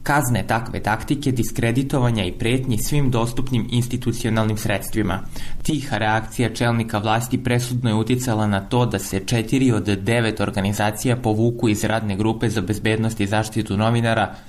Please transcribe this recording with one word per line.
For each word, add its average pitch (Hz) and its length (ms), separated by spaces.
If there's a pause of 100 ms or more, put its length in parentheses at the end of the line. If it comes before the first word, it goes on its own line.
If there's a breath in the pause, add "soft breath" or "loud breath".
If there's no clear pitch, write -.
kazne 123 440
takve 113 320
taktike 131 520
diskreditovanja 117 920
i 87 60
pretnji 127 460
svim 143 340
dostupnim 120 600
institucionalnim 113 840
sredstvima. 98 600 (440 loud breath)
Tiha 127 340
reakcija 110 520
čelnika 113 480
vlasti 117 460
presudno 123 460
je 107 60
uticala 110 520
na 101 120
to 120 260
da 104 140
se - 260
četiri 123 460
od 104 120
devet 107 560
organizacija 104 760
povuku 117 540
iz 107 140
radne 107 320
grupe 110 340
za 104 120
bezbednost 110 580
i 98 80
zaštitu 107 500
novinara, 113 580 (120)